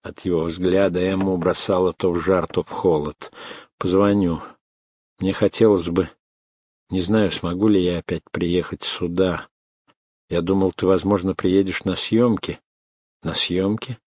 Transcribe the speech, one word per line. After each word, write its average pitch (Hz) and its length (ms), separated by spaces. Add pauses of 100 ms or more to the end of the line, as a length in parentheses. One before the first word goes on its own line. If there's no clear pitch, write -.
От - 220
его 87 200
взгляда 90 560
Эмму 95 360
бросало 90 560
то 90 200
в 85 80
жар, 90 260
то - 160
в - 80
холод. 76 640 (460)
«Позвоню. 95 640 (800)
Мне 95 140
хотелось 98 560
бы... 87 220 (800)
Не 95 100
знаю, 101 320
смогу 90 360
ли 98 140
я 87 160
опять 82 320
приехать 87 540
сюда. 87 640 (800)
Я 87 140
думал, 95 300
ты, - 140
возможно, 92 480
приедешь 95 500
на 92 120
съёмки». 110 640 (600)
«На 80 100
съёмки? 98 760